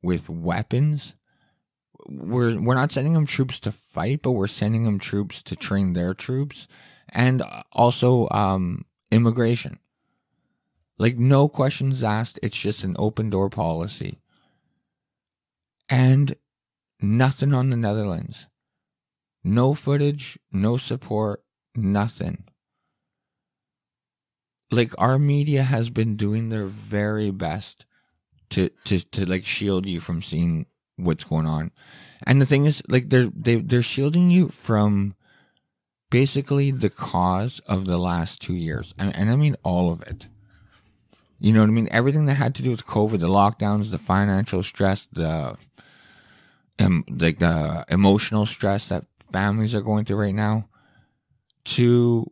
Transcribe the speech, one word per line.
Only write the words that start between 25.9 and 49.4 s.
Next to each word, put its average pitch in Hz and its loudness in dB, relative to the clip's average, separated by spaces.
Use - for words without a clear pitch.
doing 110 -2
their 107 -4
very 104 -2
best 92 -8
to, 95 0
to, 95 0
to, - -4
like, 92 -2
shield 98 -2
you 90 -6
from 82 -6
seeing 80 -2
what's 87 -4
going 78 -2
on. 78 -4
And 135 4
the 139 6
thing 139 2
is, 147 0
like, 123 0
they're, 127 4
they, 117 2
they're 123 0
shielding 160 2
you 175 6
from 104 0
basically 139 2
the 117 0
cause 92 -2
of 95 -2
the 90 0
last 87 -2
two - -6
years. 80 -6
And, 98 -2
and 104 0
I 123 4
mean 147 2
all 90 0
of 82 -8
it. - -14
You 104 4
know 110 8
what 107 6
I 107 2
mean? 113 0
Everything 143 2
that 139 2
had 135 0
to 131 -10
do 127 -2
with 117 -4
covid, 107 0
the 85 0
lockdowns, 104 2
the 101 -4
financial 98 0
stress, 98 -2
the, 80 -4
em-, 95 2
like, 82 0
the 80 0
emotional 101 4
stress 101 -2
that 87 -6
families 107 0